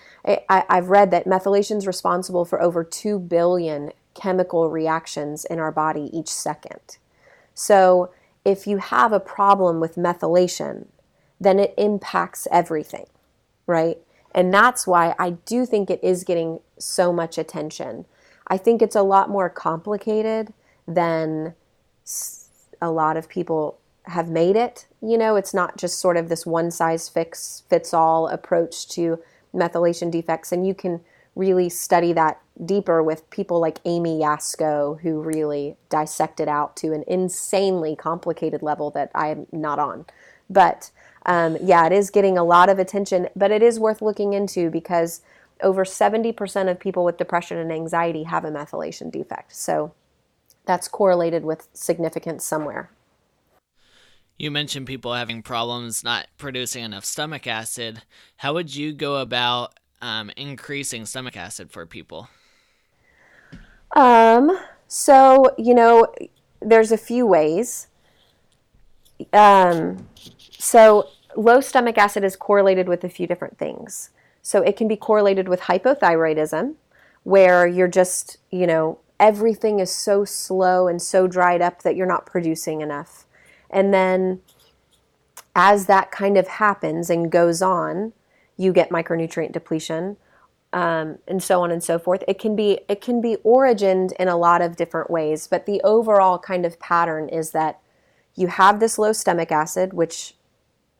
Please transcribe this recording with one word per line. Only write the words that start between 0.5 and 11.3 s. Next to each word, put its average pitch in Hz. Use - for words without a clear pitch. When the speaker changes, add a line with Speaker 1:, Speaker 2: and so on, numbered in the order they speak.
Speaker 1:
I've 180
read 202
that 175
methylation 202
is 196
responsible 180
for -
over 170
two 208
billion 170
chemical 180
reactions 160
in 165
our 156
body 156
each 160
second. -
So 185
if 196
you 202
have 233
a 196
problem 190
with 165
methylation, 175